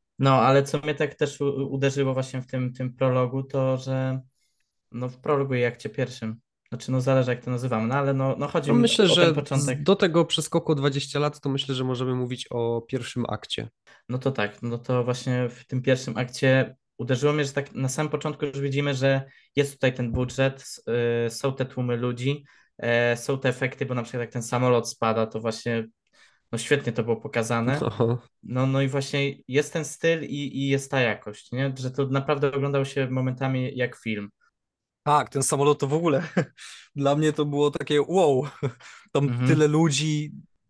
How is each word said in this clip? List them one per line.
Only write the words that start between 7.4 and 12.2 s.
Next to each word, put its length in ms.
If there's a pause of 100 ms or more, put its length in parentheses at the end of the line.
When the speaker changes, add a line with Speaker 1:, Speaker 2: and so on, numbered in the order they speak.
Speaker 1:
to 60
nazywamy, 360
no, 80
ale 200
no, 240
no, 100
chodzi 220
Speaker 2:
No, 40
Speaker 1:
mi 80
Speaker 2:
myślę, 220
Speaker 1:
o 40
ten 60
Speaker 2:
że 200
Speaker 1:
początek. 460
Speaker 2:
z-, 20
do 140
tego 280
przeskoku 480
o 20
dwadzieścia 440
lat, 220
to 80
myślę, 260
że 100
możemy 300
mówić 360